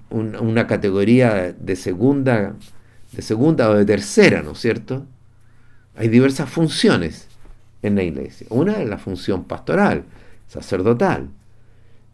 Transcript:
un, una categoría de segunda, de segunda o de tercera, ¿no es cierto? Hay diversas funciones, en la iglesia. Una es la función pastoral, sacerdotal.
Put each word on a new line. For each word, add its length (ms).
un, 260
una 320
categoría 840
de 220
segunda, 800
de 100
segunda 480
o 60
de 100
tercera, 580
¿no 100
es 80
cierto? 440
Hay 120
diversas 400
funciones, 800
en 140
la 60
iglesia. 480
Una 300
es 80
la 100
función 460
pastoral, 600
sacerdotal. 800